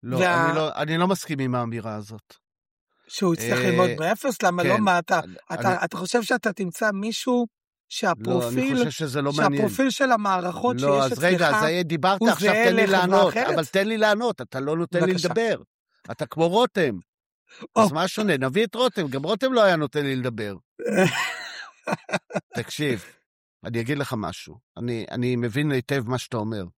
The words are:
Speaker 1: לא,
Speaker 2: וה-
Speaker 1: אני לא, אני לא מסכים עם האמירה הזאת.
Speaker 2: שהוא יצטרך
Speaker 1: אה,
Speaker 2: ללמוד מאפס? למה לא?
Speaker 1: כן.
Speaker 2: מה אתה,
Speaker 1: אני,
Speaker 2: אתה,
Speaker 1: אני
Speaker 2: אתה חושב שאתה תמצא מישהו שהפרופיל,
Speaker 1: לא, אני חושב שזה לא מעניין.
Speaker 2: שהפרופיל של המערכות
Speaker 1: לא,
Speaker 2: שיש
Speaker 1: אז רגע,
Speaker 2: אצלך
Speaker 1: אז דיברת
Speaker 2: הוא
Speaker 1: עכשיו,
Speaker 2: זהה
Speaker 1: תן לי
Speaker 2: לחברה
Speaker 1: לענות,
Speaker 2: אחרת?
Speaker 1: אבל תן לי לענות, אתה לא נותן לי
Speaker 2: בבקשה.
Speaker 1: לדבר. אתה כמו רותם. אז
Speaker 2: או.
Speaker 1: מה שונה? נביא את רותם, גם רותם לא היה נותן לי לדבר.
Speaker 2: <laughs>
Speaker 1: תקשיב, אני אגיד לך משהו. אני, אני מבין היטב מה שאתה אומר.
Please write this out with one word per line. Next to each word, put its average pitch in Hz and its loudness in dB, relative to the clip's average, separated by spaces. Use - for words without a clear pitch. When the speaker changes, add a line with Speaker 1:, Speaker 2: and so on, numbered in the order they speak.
Speaker 1:
לא, 123 -4
Speaker 2:
וה- 175 4
Speaker 1:
אני 165 2
לא, 156 0
אני 151 -2
לא 180 2
מסכים 170 -2
עם 131 0
האמירה 113 -4
הזאת. 104 -14
Speaker 2:
שהוא 180 0
יצטרך 120 0
Speaker 1:
אה, 123 2
Speaker 2:
ללמוד 175 4
מאפס? 208 -2
למה 180 2
לא? - 4
Speaker 1:
כן. 214 0
Speaker 2:
מה 185 4
אתה, 170 0
Speaker 1:
אני, 92 -10
Speaker 2:
אתה, 165 0
Speaker 1:
אני 180 0
Speaker 2:
אתה 175 -8
חושב 185 -2
שאתה 226 -2
תמצא 202 -2
מישהו 226 -2
שהפרופיל, - -2
Speaker 1:
לא, 247 2
אני 233 0
חושב 160 -6
שזה 139 -2
לא 139 0
מעניין. 156 2
Speaker 2:
שהפרופיל 254 0
של 262 0
המערכות 190 0
Speaker 1:
לא, 143 4
Speaker 2:
שיש 131 0
Speaker 1:
אז 123 -4
רגע, 170 4
Speaker 2:
אצלך 214 2
Speaker 1:
אז 170 0
דיברת 180 0
Speaker 2:
הוא 226 4
Speaker 1:
עכשיו, 196 2
Speaker 2:
זהה 226 4
Speaker 1:
תן 185 4
לי 220 4
Speaker 2:
לחברה 190 4
Speaker 1:
לענות, 185 4
Speaker 2:
אחרת? 233 0
Speaker 1:
אבל 165 0
תן 196 0
לי 226 -2
לענות, 214 2
אתה 131 -8
לא 147 -2
נותן 170 0
לי 185 2
Speaker 2:
בבקשה. 180 0
Speaker 1:
לדבר. 220 0
אתה 147 -6
כמו 160 0
רותם. 170 2
אז 220 6
Speaker 2:
או. 135 -4
Speaker 1:
מה 175 0
שונה? 196 0
נביא 135 0
את 214 -10
רותם, 220 0
גם 135 -4
רותם 220 0
לא 233 6
היה 190 6
נותן 151 -2
לי 135 0
לדבר. 113 -4
Speaker 2:
<laughs> - -4
Speaker 1:
תקשיב, 123 -4
אני 117 -4
אגיד 135 -2
לך 135 -4
משהו. 87 -8
אני, 117 -6
אני 123 0
מבין 120 -2
היטב 131 -2
מה 127 -2
שאתה - -6
אומר. 107 -6